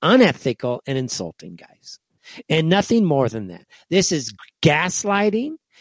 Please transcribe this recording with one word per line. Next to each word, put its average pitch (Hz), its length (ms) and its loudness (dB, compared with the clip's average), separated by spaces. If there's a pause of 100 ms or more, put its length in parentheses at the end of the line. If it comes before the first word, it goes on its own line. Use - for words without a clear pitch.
unethical, 143 800 2
and 139 100 -4
insulting, 90 600 -8
guys. - 440 -20 (480)
And 160 220 0
nothing 208 340 2
more 139 240 2
than 107 200 -8
that. 87 180 -18 (240)
This 185 220 2
is 120 240 -6 (260)
gaslighting. 202 920 0 (260)